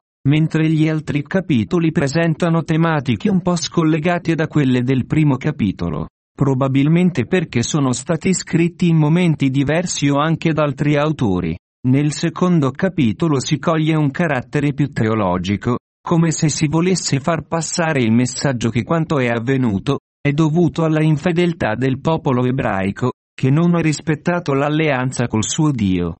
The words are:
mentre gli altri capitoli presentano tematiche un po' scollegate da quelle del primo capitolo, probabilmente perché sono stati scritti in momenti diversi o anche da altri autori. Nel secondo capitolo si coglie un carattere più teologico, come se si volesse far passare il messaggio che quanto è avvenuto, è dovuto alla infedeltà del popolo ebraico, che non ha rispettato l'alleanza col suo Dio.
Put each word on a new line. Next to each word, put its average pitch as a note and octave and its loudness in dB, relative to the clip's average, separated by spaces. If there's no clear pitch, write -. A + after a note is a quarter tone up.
mentre D#3 2
gli D#3 2
altri D3 -2
capitoli E3 0
presentano E3 0
tematiche D#3 0
un F#3 0
po' F3 0
scollegate E3 0
da D#3+ -2
quelle C3 2
del B2+ 0
primo D3 2
capitolo, F2 -4
probabilmente C#3 2
perché E3+ -2
sono C3+ -2
stati E3 -2
scritti F3 0
in E3 4
momenti D#3 2
diversi C#3+ 0
o C#3+ 2
anche D#3+ 0
da D3+ 0
altri D3 0
autori. G2+ 0
Nel C#3+ 2
secondo D#3+ 0
capitolo D3+ 0
si D3+ -2
coglie D#3+ 0
un D3+ 2
carattere C#3+ -2
più C#3+ -2
teologico, G2+ 0
come E3 0
se D3+ 0
si D3+ 0
volesse E3 0
far D#3 -2
passare D#3+ -2
il A2 2
messaggio A#2+ 0
che A2 -2
quanto D#3+ -2
è B2+ 0
avvenuto, A#2+ -2
è C#3+ 0
dovuto D#3+ 2
alla D#3 2
infedeltà E3 0
del C3+ -2
popolo D3+ 0
ebraico, A2+ -2
che C3 0
non E3+ 2
ha E3+ 2
rispettato D#3 -2
l'alleanza C3+ 0
col A2 -2
suo D3+ 0
Dio. F#2 -2